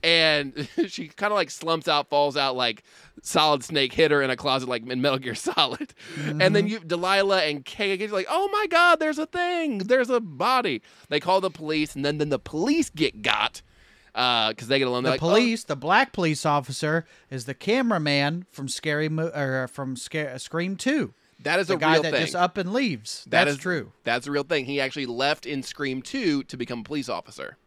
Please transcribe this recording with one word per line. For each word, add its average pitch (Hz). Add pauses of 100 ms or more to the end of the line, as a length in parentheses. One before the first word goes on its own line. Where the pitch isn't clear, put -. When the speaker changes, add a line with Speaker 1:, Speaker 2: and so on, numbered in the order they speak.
Speaker 1:
And 160 (120)
<laughs> 311
she 165
kinda, 208
like, 170
slumps 165
out, 147
falls 143
out 135
like 120 (380)
Solid 151
Snake 139
hit 160
her 143
in 131
a 123
closet, 131
like 120
in 127
Metal 135
Gear 123
Solid. 233 (220)
Speaker 2:
Mm-hmm. 151
Speaker 1:
And 196
then 208
you, 214
Delilah 185
and 147
Kay, 196
Kay's 208
like, 190
"Oh 381
my 415
God, 339
there's 311
a 311
thing. 349
There's 240
a 247
body." 190 (300)
They 151
call 185
the 190
police, 156
and 135
then, 147
then 147
the 135
police 254
get 127
got, 107 (520)
uh, 117
'cause 113
they 139
get 135
alone. 123
They're 131
Speaker 2:
The 156
Speaker 1:
like, 175
"Oh." -
Speaker 2:
police, 226
the 147
black 185
police 160
officer, 151 (240)
is 123
the 135
cameraman 175
from 139
Scary 151
Mo-, 160
or 131
from 131
Sca-, 135
Scream 180
Two. 254 (280)
Speaker 1:
That 165
is 180
Speaker 2:
The 190
Speaker 1:
a 165
Speaker 2:
guy 156
Speaker 1:
real 156
Speaker 2:
that 156
Speaker 1:
thing. 131
Speaker 2:
just -
up 180
and 185
leaves. 185
Speaker 1:
That -
Speaker 2:
That's 143
Speaker 1:
is 120
Speaker 2:
true. 160 (120)
Speaker 1:
That's 120
a 143
real 143
thing. 147
He 139
actually 135
left 135
in 139
Scream 131
Two 165
to -
become 120
a 107
police 135
officer. 85 (100)